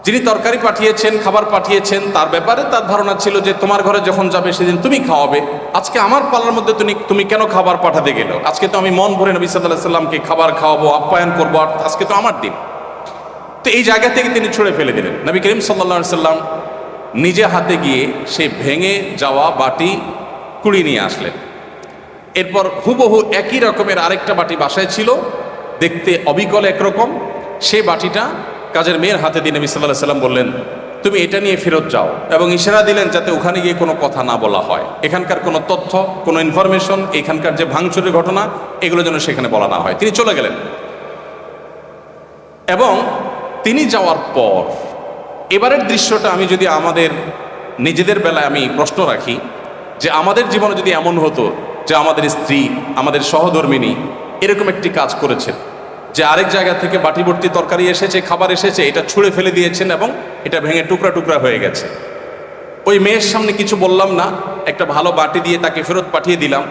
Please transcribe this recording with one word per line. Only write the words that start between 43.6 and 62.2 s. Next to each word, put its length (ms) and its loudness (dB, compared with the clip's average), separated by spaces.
তিনি 220 2
যাওয়ার 320 2
পর 300 2
এবারের 380 2
দৃশ্যটা 420 0
আমি 180 0
যদি 200 2
আমাদের 420 2
নিজেদের 400 2
বেলায় 260 2
আমি 300 0
প্রশ্ন 300 0
রাখি 340 -2
যে, 100 0
আমাদের 400 2
জীবনে 260 2
যদি 160 0
এমন 260 2
হতো 340 2
যে, 100 2
আমাদের 340 2
স্ত্রী, 400 0
আমাদের 260 0
সহধর্মিনী 760 2
এরকম 280 2
একটি 200 -2
কাজ 320 0
করেছেন 320 -2
যে, 100 2
আরেক 260 4
জায়গা 240 2
থেকে 240 0
বাটি 260 2
ভর্তি 300 2
তরকারি 340 2
এসেছে, 340 0
খাবার 300 0
এসেছে, 360 2
এটা 200 0
ছুঁড়ে 240 4
ফেলে 200 0
দিয়েছেন 400 0
এবং 200 0
এটা 140 -2
ভেঙে 240 0
টুকরা 260 2
টুকরা 300 0
হয়ে 200 2
গেছে। 280 -4